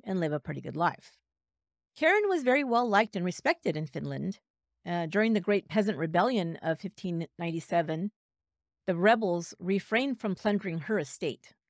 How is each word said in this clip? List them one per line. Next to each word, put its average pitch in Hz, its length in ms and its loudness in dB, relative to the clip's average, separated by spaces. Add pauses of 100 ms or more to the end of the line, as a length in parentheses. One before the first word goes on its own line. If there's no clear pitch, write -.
and 190 160 -2
live 156 120 0
a 147 80 -2
pretty 139 220 -8
good 131 140 -8
life. - 420 -4 (760)
Karen 392 360 2
was 339 120 2
very 262 220 4
well 240 240 2
liked 214 260 2
and 180 120 -2
respected 180 500 -2
in 156 100 -4
Finland. 143 520 -6 (480)
Uh, 175 180 -2
during 208 300 2
the 208 60 2
Great 202 280 0
Peasant 196 300 0
Rebellion 170 640 0
of 160 180 -2
fifteen 170 460 -6 (120)
ninety-seven, 165 760 -2 (720)
the 180 100 0
rebels 185 600 2
refrained 220 600 0
from 196 160 -2
plundering 196 440 -2
her 202 200 -2
estate. - 540 -6 (160)